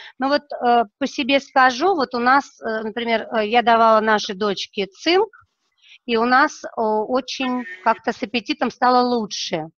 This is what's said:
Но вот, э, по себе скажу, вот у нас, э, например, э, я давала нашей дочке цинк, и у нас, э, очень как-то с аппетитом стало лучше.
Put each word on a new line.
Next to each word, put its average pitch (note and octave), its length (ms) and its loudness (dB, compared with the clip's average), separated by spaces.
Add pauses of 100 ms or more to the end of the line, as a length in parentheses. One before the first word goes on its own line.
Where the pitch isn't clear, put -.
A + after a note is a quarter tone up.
(180)
Но C4 100 -2
вот, C#4+ 140 0 (220)
э, A#3+ 200 4 (140)
по C#4 80 -4
себе C4+ 340 0
скажу, C4 560 2
вот B3+ 180 -4
у B3 40 -2
нас, B3+ 440 0
э, A3 200 -6
например, A3+ 520 -4
э, A3 140 0
я A#3 140 2
давала A3+ 380 4
нашей G#3+ 360 0
дочке G3 500 -4
цинк, F4+ 420 0 (760)
и A#3+ 100 -2
у A3+ 80 2
нас, C4 400 2
э, - 120 -10
очень B3 880 -4 (200)
как-то A3+ 280 -2
с - 100 -10
аппетитом A#3+ 480 -4
стало B3 360 2
лучше. G#3 640 -4 (100)